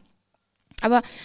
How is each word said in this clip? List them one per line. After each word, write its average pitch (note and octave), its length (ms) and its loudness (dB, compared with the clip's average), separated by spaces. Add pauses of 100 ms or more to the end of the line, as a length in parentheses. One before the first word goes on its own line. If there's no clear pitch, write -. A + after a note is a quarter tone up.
(800)
Aber A#3 220 2 (220)